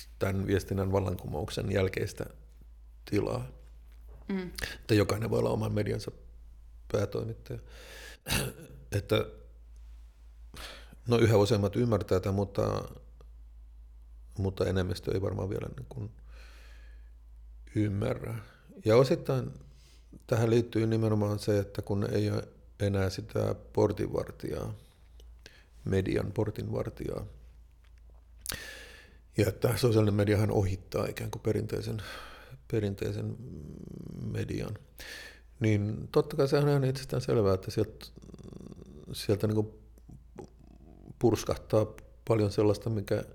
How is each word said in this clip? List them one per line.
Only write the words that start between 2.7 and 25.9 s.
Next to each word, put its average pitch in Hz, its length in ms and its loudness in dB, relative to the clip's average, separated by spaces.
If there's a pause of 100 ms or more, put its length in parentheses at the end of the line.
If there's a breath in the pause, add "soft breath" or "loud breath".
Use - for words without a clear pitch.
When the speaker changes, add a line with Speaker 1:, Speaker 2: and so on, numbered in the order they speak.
Speaker 1:
tilaa. 110 380 0 (800)
Speaker 2:
Mm. 185 220 -4 (300 loud breath)
Speaker 1:
Että - 140 0
jokainen 104 360 2
voi 117 80 2
olla 117 120 2
oman 110 220 0
mediansa 110 380 -2 (840)
päätoimittaja. 110 680 -4 (720 loud breath)
<clears throat> - 600 -4
Että, 107 340 2 (1800 loud breath)
no, 117 100 6
yhä 113 180 8
useammat 101 400 6
ymmärtää 104 440 4
tätä, 101 120 0
mutta, 101 520 0 (1500)
mutta 95 280 0
enemmistö 92 480 0
ei 95 80 0
varmaan 98 280 -2
vielä, - 260 -4
niin - 120 -10
kuin, 110 220 -8 (1600 soft breath)
ymmärrä. 107 600 0 (500 loud breath)
Ja 110 120 8
osittain 135 540 4 (760 soft breath)
tähän 113 240 2
liittyy 113 360 4
nimenomaan 107 520 2
se, 104 200 2
että 98 240 -2
kun 101 300 -2
ei 104 180 2
ole 107 180 -2 (320)
enää 98 300 2
sitä 104 440 -2 (180)
portinvartijaa, - 1040 0 (1120 loud breath)
median 95 480 0